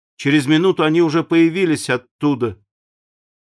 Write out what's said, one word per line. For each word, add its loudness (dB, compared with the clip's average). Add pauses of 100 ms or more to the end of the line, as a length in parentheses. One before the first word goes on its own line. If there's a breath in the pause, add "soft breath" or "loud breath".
(180)
Через -2
минуту 2
они 2
уже 0
появились 0
оттуда -4 (840)